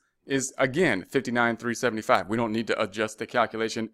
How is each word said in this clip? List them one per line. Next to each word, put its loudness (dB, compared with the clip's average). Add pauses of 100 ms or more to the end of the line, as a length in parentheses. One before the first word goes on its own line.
(260)
is, -2
again, 2
fifty-nine 2
three -4
seventy-five. 0
We 0
don't 0
need -2
to 0
adjust -2
the -4
calculation, -2